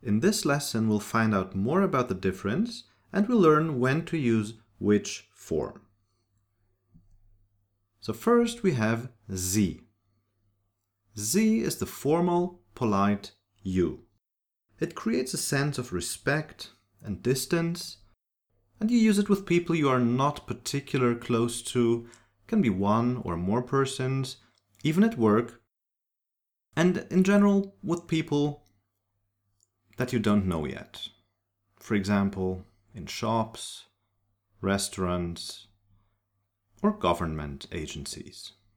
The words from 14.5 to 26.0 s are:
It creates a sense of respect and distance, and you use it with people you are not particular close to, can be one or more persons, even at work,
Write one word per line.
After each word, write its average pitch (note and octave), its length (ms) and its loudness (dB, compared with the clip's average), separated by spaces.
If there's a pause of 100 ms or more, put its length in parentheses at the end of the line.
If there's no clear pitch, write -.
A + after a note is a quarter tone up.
It A#2 140 -4
creates B3 400 -4
a D3+ 40 -6
sense C#3+ 420 -2
of B2 140 -8
respect - 800 -6 (340)
and G2+ 160 -8
distance, E3+ 760 -2 (840)
and A3 120 0
you A#3+ 60 4
use A3 220 6
it G#3 100 2
with G3 160 2
people E3+ 300 2
you D3 140 4
are B2+ 100 4
not B2+ 480 0
particular B2 680 -2
close A#2 460 -2
to, A#2 460 2 (400)
can A3 140 2
be C3 80 4
one A2 540 2
or E2+ 140 -4
more G2 240 0
persons, C3 760 -2 (460)
even D#3+ 200 4
at A3+ 140 0
work, A2 440 2 (1120)